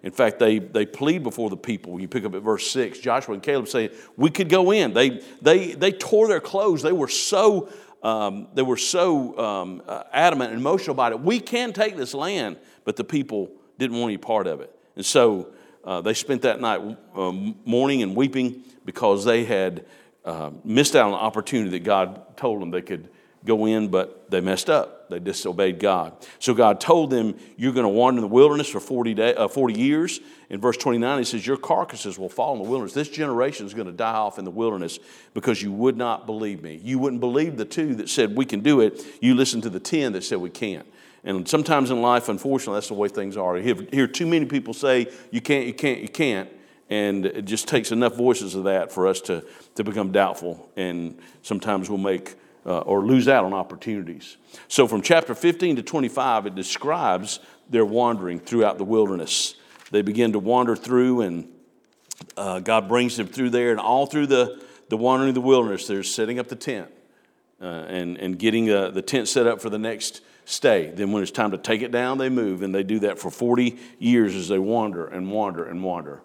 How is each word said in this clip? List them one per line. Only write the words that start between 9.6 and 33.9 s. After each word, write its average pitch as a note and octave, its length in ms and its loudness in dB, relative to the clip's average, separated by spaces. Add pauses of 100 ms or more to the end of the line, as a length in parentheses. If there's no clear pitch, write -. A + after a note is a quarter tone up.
uh, - 180 -10 (100)
adamant C#3 380 2
and A#2 100 -4
emotional E3 320 0
about A#2+ 180 2
it. A2+ 80 -6
"We G3 220 0
can A#3+ 320 -4
take G#3 240 -2
this B2+ 160 -6
land." C#3+ 420 -4 (300)
But G#2+ 100 -4
the A#2 80 -6
people A2 480 -4 (260)
didn't A#2+ 220 -2
want A#2 120 -2
any G2 60 -4
part G#2 300 0
of D2 140 -6
it. - 120 -18 (220)
And F#2+ 100 -10
so, A2 420 4 (360)
uh, F#2 160 -6
they G#2 140 -2
spent - 300 -4
that B2+ 180 0
night, G#2+ 180 -2 (380)
um, F#2+ 380 -4 (100)
mourning C3 360 2
and F#2+ 140 -2
weeping C3 480 -2 (220)
because G2+ 400 0
they A#2 180 4
had, F#2+ 400 -2 (400)
uh, D#2+ 280 -8 (120)
missed B2 320 2
out A#2 120 8
on G2+ 40 2
the F#2+ 60 -2
opportunity G#2+ 540 -2
that F2 120 -4
God F#2+ 540 0
told A2 240 -2
them F2 100 -6
they F2+ 100 -2
could E2+ 280 -10 (340)
go A2 240 2
in, G#2+ 220 2
but - 420 -2
they F#2 100 2
messed F#2+ 300 0
up. - 360 0
They F2 120 -8
disobeyed F#2 580 -2
God. F2+ 360 0 (260)
So B2 160 0
God G#2+ 240 6
told D#3+ 320 4
them, A2 240 0 (220)
"You're B2 160 0
gonna A#2+ 140 2
wander A#2+ 300 4
in A2 100 -2
the G2+ 60 -4
wilderness D3 340 8
for G#2 120 -6
forty A#2+ 340 -2
day, A2+ 220 2
uh, G#2+ 120 2
forty A#2 320 0
years." D3+ 400 0 (300)
In G2 100 -8
verse A#2+ 180 2
twenty-nine, B2+ 420 0
he A#2 60 0
says, A2+ 200 -6
"Your C3+ 120 0
carcasses C3+ 600 -4
will F#2 120 -8
fall C3+ 240 -4
in G#2+ 100 -6
the G2+ 40 -6
wilderness. A#2 260 -4
This D3 140 -4
generation C#3 600 -2
is G2+ 80 -14
gonna G2 160 -8